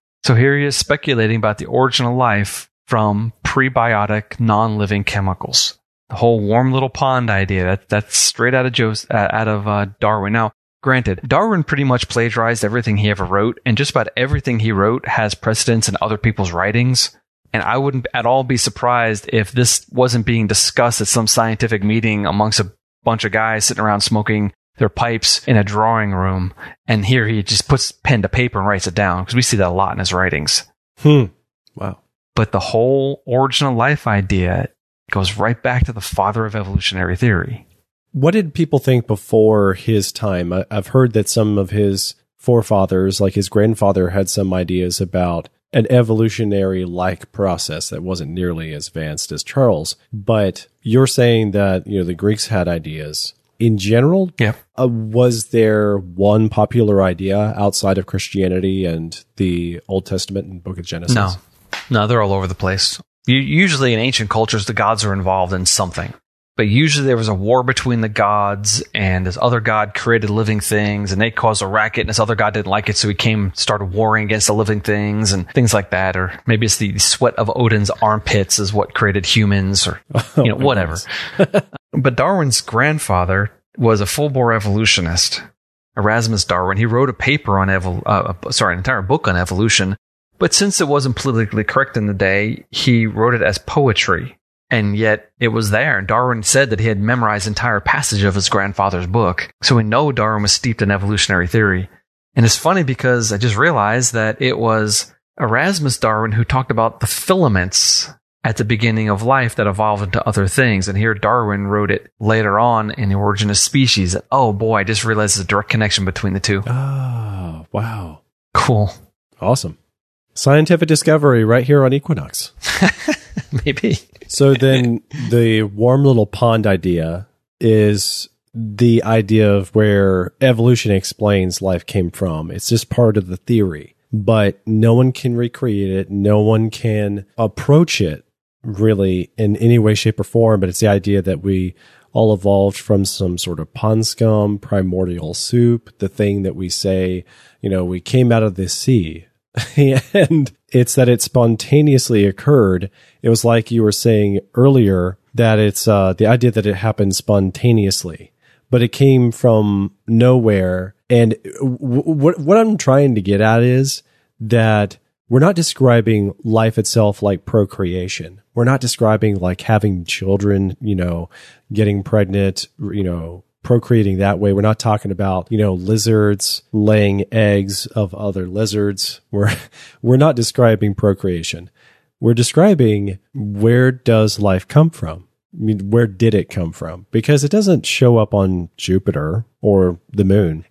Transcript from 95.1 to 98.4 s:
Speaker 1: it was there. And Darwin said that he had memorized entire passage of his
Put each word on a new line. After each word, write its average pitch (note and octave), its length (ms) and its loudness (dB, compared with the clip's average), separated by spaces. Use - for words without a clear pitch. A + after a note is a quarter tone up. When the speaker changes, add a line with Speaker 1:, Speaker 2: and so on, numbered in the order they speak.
Speaker 1:
it A#2+ 100 0
was A2 220 -2
there. A2+ 280 0
And F#2+ 100 -6
Darwin A#2 340 -2
said C3+ 280 2
that G#2 100 -2
he A2+ 80 0
had G#2+ 100 0
memorized G#2+ 480 0
entire A2 320 -2
passage G#2+ 460 -2
of F#2+ 100 2
his G2 140 -2